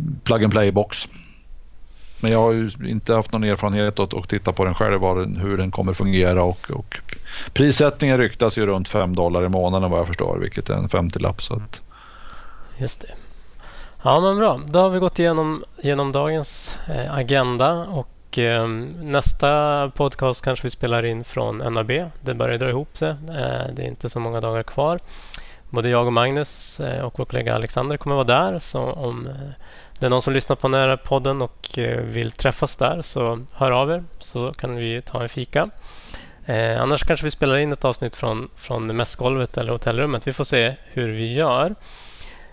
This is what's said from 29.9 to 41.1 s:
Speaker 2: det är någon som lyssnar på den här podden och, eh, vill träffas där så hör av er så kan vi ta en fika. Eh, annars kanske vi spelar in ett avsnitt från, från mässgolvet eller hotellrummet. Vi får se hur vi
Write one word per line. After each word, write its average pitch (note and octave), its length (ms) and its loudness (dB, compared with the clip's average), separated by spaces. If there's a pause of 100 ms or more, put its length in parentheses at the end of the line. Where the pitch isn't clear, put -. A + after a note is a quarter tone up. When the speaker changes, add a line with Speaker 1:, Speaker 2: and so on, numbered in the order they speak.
Speaker 2:
det C3 80 0
är B2 40 4
någon B2+ 120 4
som C3+ 100 0
lyssnar C3+ 240 2
på C3+ 120 0
den C3 120 4
här C3 160 4
podden C3+ 460 0
och, - 360 -8
eh, A#2 220 0
vill A2+ 300 -4
träffas - 460 0
där C#3+ 260 0
så A#2 500 -2
hör C3 180 2
av C3+ 200 2
er F3 140 -2 (140)
så B2 340 -6
kan B2 240 -6
vi A#2 260 -4
ta A#2+ 200 -6
en A#2 60 -4
fika. D3+ 420 -2 (760)
Eh, A#2 360 0
annars C3+ 220 2
kanske D#3 200 2
vi D3+ 60 0
spelar C#3 260 2
in D3 160 2
ett - 120 -6
avsnitt B2 320 -2
från, A#2 400 -4
från A2+ 400 -4
mässgolvet B2 600 -2
eller A#2 160 -2
hotellrummet. A#2+ 540 0
Vi C3+ 60 -4
får C3+ 120 -2
se B2 300 2 (100)
hur A#2+ 240 -4
vi A2+ 240 -4